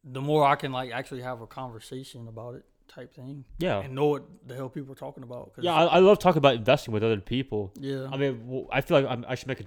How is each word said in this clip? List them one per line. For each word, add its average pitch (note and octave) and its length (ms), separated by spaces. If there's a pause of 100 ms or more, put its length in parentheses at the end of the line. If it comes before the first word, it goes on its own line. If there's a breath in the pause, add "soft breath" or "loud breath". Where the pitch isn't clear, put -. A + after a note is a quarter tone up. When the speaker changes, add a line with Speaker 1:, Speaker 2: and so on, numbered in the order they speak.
Speaker 1:
the C3 200
more D3 240
I C#3+ 100
can, C#3 160
like, B2+ 200
actually C3 280
have B2 220
a A2 40
conversation B2+ 800
about A2+ 260
it - 100 (220)
type B2+ 260
thing. C3+ 320 (140)
Speaker 2:
Yeah. D3+ 220
Speaker 1:
And C3 140
know C#3+ 120
what D3 180 (220)
the B2+ 80
hell C3 160
people C3+ 220
are - 40
talking C#3 260
about. A#2+ 300
'Cause - 100
Speaker 2:
Yeah, E3+ 120
I, D#3+ 100
I E3+ 140
love G3 200
talking F3+ 200
about C#3 160
investing A#2+ 400
with G#2+ 100
other A2 160
people. G#2+ 580
Speaker 1:
Yeah. C3+ 320
Speaker 2:
I C3+ 60
mean, C3+ 300
w-, B2+ 260
I C3 80
feel C#3+ 220
like B2+ 80
I'm, A#2+ 180
I B2+ 60
should - 140
make C3 120
a G#2 60